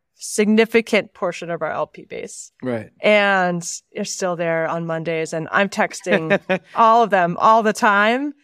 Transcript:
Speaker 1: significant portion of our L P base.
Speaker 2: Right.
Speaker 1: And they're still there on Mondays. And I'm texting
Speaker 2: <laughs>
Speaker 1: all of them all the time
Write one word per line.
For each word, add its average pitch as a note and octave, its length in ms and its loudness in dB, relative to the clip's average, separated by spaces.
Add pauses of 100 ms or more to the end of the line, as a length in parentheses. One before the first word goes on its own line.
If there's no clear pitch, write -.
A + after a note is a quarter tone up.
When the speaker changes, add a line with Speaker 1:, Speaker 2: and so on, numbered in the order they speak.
(160)
Speaker 1:
significant A3 960 0
portion F3 360 -8
of D#3+ 120 -4
our D3+ 80 -4
L D3 160 -4
P - 180 -20
base. - 460 -14 (120)
Speaker 2:
Right. A#2+ 280 -6 (100)
Speaker 1:
And G3 640 2 (300)
they're G#3 120 -6
still F3+ 300 -4
there E3 320 -2
on E3 200 -4
Mondays. D#3+ 460 -4
And D#3+ 200 -6
I'm G3 160 2
texting F#3 720 -2 (280)
Speaker 2:
<laughs> - 60 -20
Speaker 1:
all G3 300 6
of F#3+ 60 -2
them F3 280 2
all A3 240 4
the G#3 100 2
time A#3 720 2